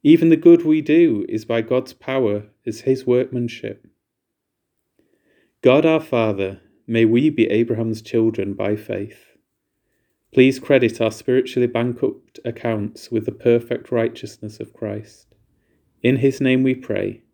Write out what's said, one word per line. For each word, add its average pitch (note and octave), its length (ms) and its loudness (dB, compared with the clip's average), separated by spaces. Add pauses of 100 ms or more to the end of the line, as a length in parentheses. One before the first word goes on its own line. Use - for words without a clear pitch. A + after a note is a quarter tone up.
Even D#3+ 260 6
the D#3+ 80 6
good E3+ 240 6
we D#3 200 0
do D3 460 2
is A2 160 -8
by A#2 200 -2
God's B2+ 300 -4
power, G#2+ 580 -4 (160)
as A2+ 140 -10
his C3 260 -2
workmanship. B2 800 -4 (1800)
God C#3+ 220 4
our D#3+ 140 2
Father, G2+ 600 -2 (280)
may A2+ 180 2
we A#2+ 240 2
be A#2+ 220 0
Abraham's A2+ 500 -2
children A2 540 -2
by G#2 200 -4
faith. G#2 600 -12 (960)
Please C3 240 4
credit B2 420 0
our A2+ 120 0
spiritually B2+ 560 -2
bankrupt A#2+ 760 -6
accounts A2+ 680 -8
with A#2 160 -4
the B2 40 -6
perfect A#2+ 600 -2
righteousness A2+ 680 -6
of - 140 -12
Christ. - 600 -14 (680)
In B2+ 140 2
his C3+ 260 0
name C3 220 2
we C3 100 0
pray. G2 480 -6 (120)